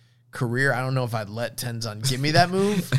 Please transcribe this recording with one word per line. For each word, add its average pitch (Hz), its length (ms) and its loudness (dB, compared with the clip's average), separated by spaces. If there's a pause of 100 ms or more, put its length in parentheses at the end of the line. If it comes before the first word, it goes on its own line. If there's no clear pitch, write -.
(320)
career, 127 420 0
I 120 80 -2
don't 131 140 -2
know 127 100 0
if 117 100 -4
I'd 107 140 -4
let 117 280 -6
Tenzan 117 500 -6
give 127 120 0
me 147 120 0
that 175 180 6
move," 190 500 0